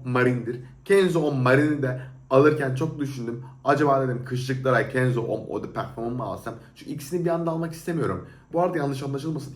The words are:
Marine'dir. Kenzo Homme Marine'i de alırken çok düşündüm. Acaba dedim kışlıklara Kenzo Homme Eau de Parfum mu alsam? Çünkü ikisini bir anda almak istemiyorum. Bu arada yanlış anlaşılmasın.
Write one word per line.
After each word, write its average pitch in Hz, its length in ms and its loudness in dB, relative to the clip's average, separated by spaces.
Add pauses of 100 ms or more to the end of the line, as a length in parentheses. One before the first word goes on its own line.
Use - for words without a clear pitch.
Marine'dir. 123 560 2 (240)
Kenzo 180 360 4
Homme 139 200 0
Marine'i 143 400 4
de 127 200 -2 (280)
alırken 135 460 4
çok 160 240 -4
düşündüm. 127 460 -6 (180)
Acaba 135 440 4
dedim 123 180 -4
kışlıklara 127 640 0
Kenzo 127 340 0
Homme 110 280 -4
Eau 101 120 -6
de - 100 -10
Parfum 117 400 -6
mu 123 100 -6
alsam? 101 320 -8 (200)
Çünkü - 160 -14
ikisini 165 340 -4
bir 175 40 2
anda 170 220 0
almak 160 220 -4
istemiyorum. 117 560 -4 (240)
Bu 165 80 2
arada 175 160 2
yanlış 139 260 -2
anlaşılmasın. 135 520 -6